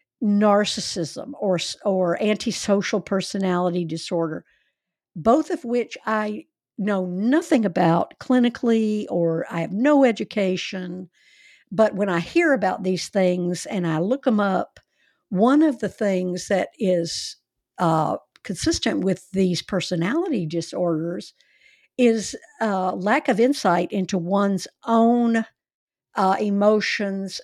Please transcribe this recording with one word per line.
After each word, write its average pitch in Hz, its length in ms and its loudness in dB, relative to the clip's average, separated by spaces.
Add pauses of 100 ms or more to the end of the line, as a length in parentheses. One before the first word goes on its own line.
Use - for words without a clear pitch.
(240)
narcissism 202 1160 0
or 190 180 0
s-, - 280 -8
or 185 380 0
antisocial 208 760 0
personality 180 840 -2
disorder, 165 600 -4 (680)
both 233 360 2
of - 140 -6
which 233 400 -4
I 214 420 -4 (320)
know 190 280 0
nothing 233 580 0
about 175 540 2
clinically, 226 880 2
or 170 420 0
I 170 100 -4
have 170 120 -6
no 277 320 4
education. 185 1040 -4 (640)
But 208 240 2
when 202 140 0
I 175 120 0
hear 320 320 2
about 190 300 -2
these 185 260 -4
things 180 580 0
and 180 200 -2
I 156 120 0
look 226 280 -2
'em 220 140 2
up, - 380 -2 (500)
one 247 340 4
of 285 160 2
the 202 100 -4
things 185 600 -2
that 190 200 0 (100)
is, 180 580 -2 (420)
uh, 160 380 2 (260)
consistent 214 600 -2
with 185 280 -2
these 185 320 0
personality 202 840 -2
disorders 170 840 -4 (640)
is, 226 380 2 (260)
uh, 190 340 0
lack 208 340 0
of 208 100 2
insight 190 540 2
into 190 240 -2
one's 196 500 0 (180)
own, 233 600 4 (720)
uh, 190 240 2
emotions 202 1040 0